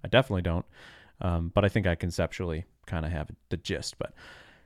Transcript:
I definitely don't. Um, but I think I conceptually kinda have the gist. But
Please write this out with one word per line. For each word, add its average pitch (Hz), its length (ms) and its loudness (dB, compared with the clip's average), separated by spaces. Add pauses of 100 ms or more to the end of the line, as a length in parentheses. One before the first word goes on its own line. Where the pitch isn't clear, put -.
I 95 60 -8
definitely 107 320 4
don't. 87 240 0 (560)
Um, 85 340 0
but 101 80 6
I 101 60 6
think 98 180 2
I 85 80 4
conceptually 85 680 -2 (220)
kinda 80 200 -4
have 78 240 -4 (160)
the - 80 -4
gist. - 420 -6
But - 160 -8 (520)